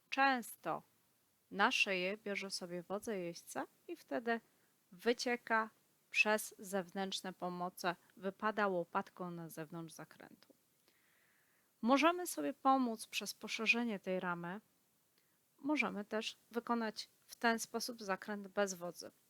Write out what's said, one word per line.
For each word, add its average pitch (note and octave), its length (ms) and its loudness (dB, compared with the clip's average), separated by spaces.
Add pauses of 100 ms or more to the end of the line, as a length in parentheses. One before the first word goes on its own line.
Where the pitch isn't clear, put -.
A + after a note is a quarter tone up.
często A#3+ 760 2 (680)
na G3+ 200 4
szyję F#3+ 460 2
bierze G3 340 -4
sobie F3 320 -6
wodzę G3+ 360 -4
jeźdźca E3+ 460 -6 (220)
i F4 80 -8
wtedy A#3 460 -2 (500)
wycieka A3+ 760 0 (400)
przez - 500 4
zewnętrzne F#3+ 760 -2
pomoce, F3+ 640 -2 (200)
wypada G#3 520 0
łopatką F3+ 640 -2
na E3+ 180 -8
zewnątrz D#3+ 460 -10
zakrętu. - 580 -18 (1300)
Możemy D#4 460 4
sobie C#4+ 260 -4
pomóc B3+ 540 2
przez - 260 -6
poszerzenie A3+ 640 0
tej F#3 200 0
ramy, F3+ 420 -4 (960)
możemy G#3+ 460 0
też - 320 -4 (140)
wykonać A#3 580 -2 (180)
w - 80 -18
ten A3+ 240 4
sposób A#3 440 -6
zakręt G3+ 440 -4
bez F#3+ 260 0
wodzy. F3 380 -10 (180)